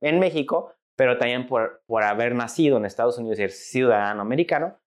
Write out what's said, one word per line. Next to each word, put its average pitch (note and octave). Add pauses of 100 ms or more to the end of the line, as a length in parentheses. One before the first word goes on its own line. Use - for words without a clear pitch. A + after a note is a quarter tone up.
en D3+
México, E3 (220)
pero B2
también B2
por, A#2
por A2
haber A2
nacido B2
en G#2
Estados A#2+
Unidos A2
y G#2
ser F#2+
ciudadano G#2
americano, D3+